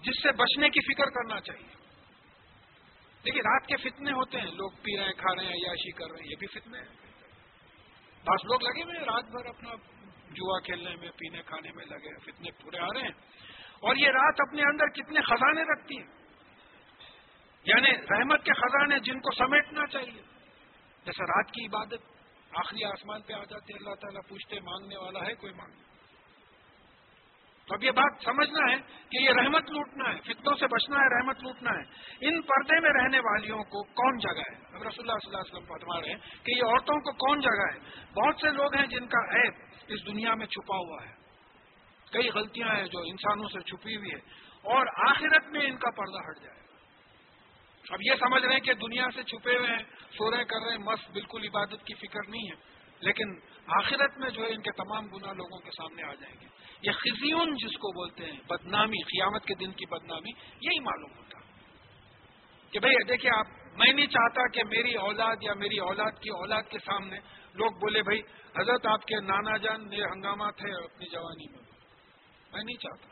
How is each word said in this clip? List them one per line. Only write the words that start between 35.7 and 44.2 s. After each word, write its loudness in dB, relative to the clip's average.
رہے -8
ہیں -12
کہ 0
یہ 2
عورتوں 4
کو -4
کون 2
جگائے؟ 2
بہت 4
سے 2
لوگ 2
ہیں 4
جن -6
کا 2
عیب 4
اس -8
دنیا 0
میں -8
چھپا -4
ہوا -8
ہے، -18
کئی 2
غلطیاں -2
ہیں -2
جو -8
انسانوں -2
سے -10
چھپی -10
ہوئی -8
ہے، -10